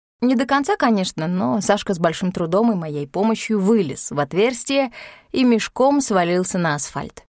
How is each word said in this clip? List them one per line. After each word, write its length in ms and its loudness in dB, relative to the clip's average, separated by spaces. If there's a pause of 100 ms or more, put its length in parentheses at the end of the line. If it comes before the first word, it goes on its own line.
(220)
Не 140 2
до 100 2
конца, 320 0
конечно, 500 0
но 320 -2
Сашка 340 0
с 60 -4
большим 320 -2
трудом 400 0
и 40 0
моей 300 -6
помощью 540 -2
вылез 520 0
в 80 -2
отверстие 720 0 (420)
и 100 2
мешком 560 2
свалился 580 0
на 180 0
асфальт. 500 -10 (120)